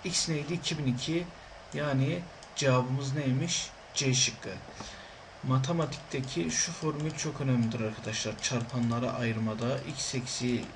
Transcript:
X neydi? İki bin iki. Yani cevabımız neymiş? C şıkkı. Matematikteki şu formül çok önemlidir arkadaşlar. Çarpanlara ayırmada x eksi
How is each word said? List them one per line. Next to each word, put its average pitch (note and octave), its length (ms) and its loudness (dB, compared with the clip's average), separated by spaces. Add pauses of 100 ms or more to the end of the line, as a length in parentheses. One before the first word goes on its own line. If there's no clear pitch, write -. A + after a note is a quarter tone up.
X E3+ 260 0
neydi? D3 240 0
İki E3+ 240 -2
bin C3 160 2
iki. E3 300 0 (500)
Yani C#3+ 460 2 (360)
cevabımız C3+ 600 4
neymiş? D3 540 2 (240)
C C3+ 200 4
şıkkı. A2+ 360 2 (920)
Matematikteki C#3+ 1080 0
şu - 200 0
formül D3+ 400 -2
çok D3 300 -4
önemlidir A#2 380 4
arkadaşlar. A2 600 -2
Çarpanlara A#2+ 720 0
ayırmada A2+ 680 0
x - 360 -6
eksi B2 480 0 (120)